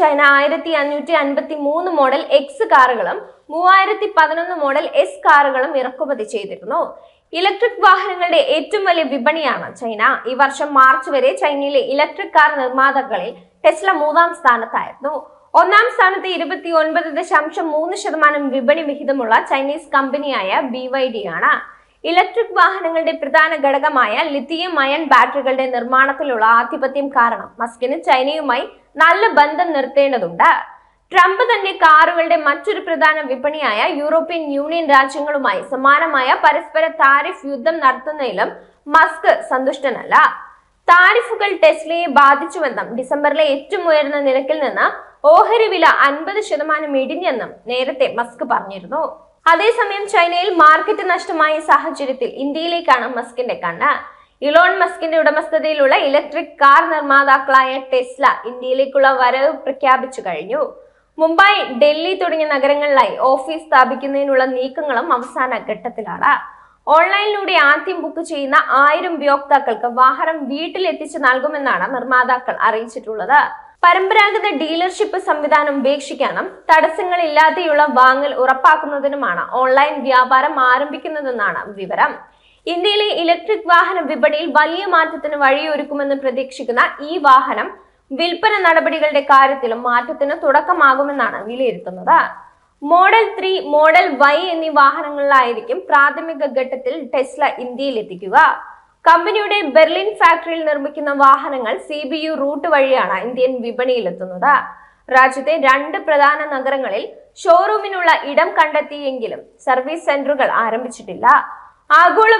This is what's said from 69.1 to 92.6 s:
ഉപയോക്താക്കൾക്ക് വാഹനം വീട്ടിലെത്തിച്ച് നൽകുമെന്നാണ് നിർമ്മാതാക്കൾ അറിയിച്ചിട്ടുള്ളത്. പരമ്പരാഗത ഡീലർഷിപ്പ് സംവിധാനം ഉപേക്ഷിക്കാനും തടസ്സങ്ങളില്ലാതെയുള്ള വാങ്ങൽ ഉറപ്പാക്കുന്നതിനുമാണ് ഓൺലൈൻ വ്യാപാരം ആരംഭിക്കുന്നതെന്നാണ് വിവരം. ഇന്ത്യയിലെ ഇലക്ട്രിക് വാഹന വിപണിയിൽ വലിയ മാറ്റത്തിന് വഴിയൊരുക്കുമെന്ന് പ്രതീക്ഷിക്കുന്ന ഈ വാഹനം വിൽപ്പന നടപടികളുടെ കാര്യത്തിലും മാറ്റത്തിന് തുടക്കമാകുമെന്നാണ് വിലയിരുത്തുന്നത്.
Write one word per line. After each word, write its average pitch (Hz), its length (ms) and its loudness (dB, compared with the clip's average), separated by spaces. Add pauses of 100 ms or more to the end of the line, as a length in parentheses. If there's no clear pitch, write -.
ഉപയോക്താക്കൾക്ക് 277 720 0 (100)
വാഹനം 311 380 2 (140)
വീട്ടിലെത്തിച്ച് 311 720 -6
നൽകുമെന്നാണ് 262 680 0
നിർമ്മാതാക്കൾ 254 640 -2 (120)
അറിയിച്ചിട്ടുള്ളത്. 226 680 -2 (460)
പരമ്പരാഗത 403 640 2 (140)
ഡീലർഷിപ്പ് 359 580 -4 (100)
സംവിധാനം 302 520 0
ഉപേക്ഷിക്കാനും 269 640 -4 (240)
തടസ്സങ്ങളില്ലാതെയുള്ള 320 1120 2 (180)
വാങ്ങൽ 262 420 4
ഉറപ്പാക്കുന്നതിനുമാണ് 277 1000 0 (180)
ഓൺലൈൻ 269 340 2 (140)
വ്യാപാരം 262 460 2 (160)
ആരംഭിക്കുന്നതെന്നാണ് 269 920 -4 (180)
വിവരം. 190 320 -2 (640)
ഇന്ത്യയിലെ 415 340 -2 (140)
ഇലക്ട്രിക് 339 520 -2
വാഹന 359 240 2 (120)
വിപണിയിൽ 302 360 -2 (140)
വലിയ 330 240 -2 (120)
മാറ്റത്തിന് 320 500 -2
വഴിയൊരുക്കുമെന്ന് 285 800 -2
പ്രതീക്ഷിക്കുന്ന 254 580 -4 (260)
ഈ 339 40 -6 (140)
വാഹനം 262 420 2 (480)
വിൽപ്പന 349 360 0 (100)
നടപടികളുടെ 311 640 2
കാര്യത്തിലും 269 580 4
മാറ്റത്തിന് 277 560 -2
തുടക്കമാകുമെന്നാണ് 285 1040 0
വിലയിരുത്തുന്നത്. 220 720 -2 (720)